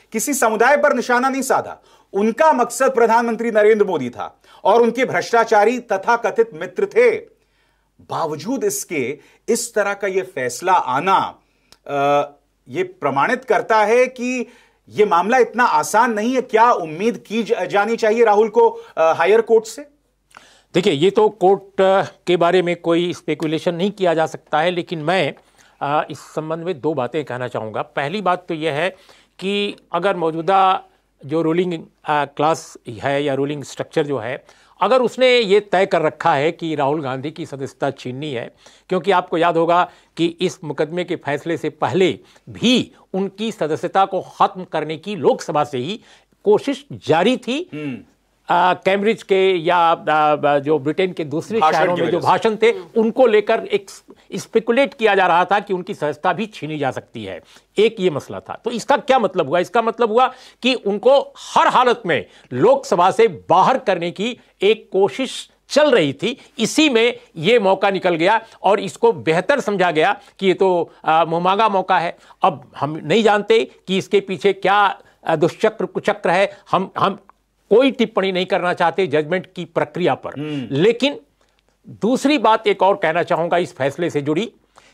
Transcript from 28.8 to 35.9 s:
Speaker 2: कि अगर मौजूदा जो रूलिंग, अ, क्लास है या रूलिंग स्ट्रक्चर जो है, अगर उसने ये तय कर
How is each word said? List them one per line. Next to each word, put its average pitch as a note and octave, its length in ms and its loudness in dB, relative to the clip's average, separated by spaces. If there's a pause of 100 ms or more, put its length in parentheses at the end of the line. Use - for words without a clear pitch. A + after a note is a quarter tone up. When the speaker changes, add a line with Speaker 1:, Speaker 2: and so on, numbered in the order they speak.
Speaker 2:
कि G3+ 380 -4 (160)
अगर F3 240 -2
मौजूदा F3+ 680 0 (420)
जो D#3 160 -2
रूलिंग, F3 320 0
अ, D#3+ 100 -10 (240)
क्लास D3+ 680 -2 (120)
है C3+ 360 -4
या C#3 100 -2
रूलिंग C#3 300 -4
स्ट्रक्चर - 420 -4
जो C#3+ 120 -4
है, A#2+ 260 -10 (360)
अगर A#3+ 220 2
उसने B3 360 2
ये G#3 220 2
तय F#3+ 260 0
कर F3 160 0